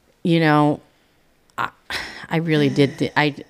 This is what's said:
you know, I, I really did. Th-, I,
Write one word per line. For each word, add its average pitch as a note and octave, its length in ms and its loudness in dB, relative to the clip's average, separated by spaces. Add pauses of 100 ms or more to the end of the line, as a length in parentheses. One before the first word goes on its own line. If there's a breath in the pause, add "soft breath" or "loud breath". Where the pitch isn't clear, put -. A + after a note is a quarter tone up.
(220)
you E3 180 2
know, D3+ 400 2 (800)
I, - 120 -6 (600 loud breath)
I E3 80 -2
really D#3 320 2
did. C#3 300 0
Th-, C#3+ 180 -2
I, D3 160 0 (160)